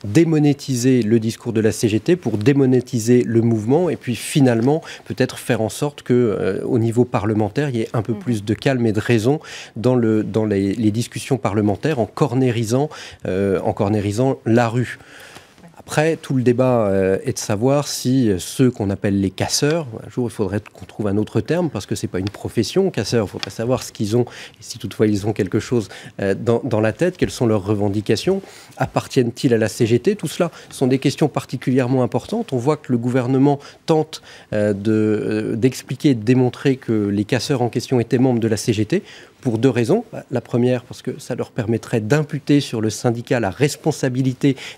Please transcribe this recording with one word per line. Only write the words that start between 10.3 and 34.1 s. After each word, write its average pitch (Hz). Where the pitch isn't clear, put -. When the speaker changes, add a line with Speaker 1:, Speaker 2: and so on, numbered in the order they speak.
Speaker 1:
les, 98
les 107
discussions -
parlementaires, 104
en 123
cornérisant, 123
euh, 95
en 101
cornérisant 107
la 117
rue. 120
Après, 156
tout 147
le 127
débat, 123
euh, 95
est 120
de -
savoir 135
si, 127
euh, 92
ceux 127
qu'on 101
appelle 98
les 95
casseurs, 147
un 107
jour 120
il 107
faudrait 104
qu'on -
trouve -
un 98
autre 107
terme 160
parce 101
que 110
c'est 107
pas 92
une 98
profession, 170
casseurs, 113
il -
faudrait 101
savoir 117
ce -
qu'ils 107
ont, 120
et -
si -
toutefois 107
ils 104
ont 110
quelque 107
chose, 110
euh, 98
dans, 117
dans 113
la 110
tête, 180
quelles 107
sont 123
leurs 107
revendications, 107
appartiennent-ils 123
à -
la 107
C 117
G 120
T ? 202
Tout 165
cela 170
sont -
des 127
questions 143
particulièrement 131
importantes. 139
On 127
voit 147
que -
le 120
gouvernement 131
tente, 156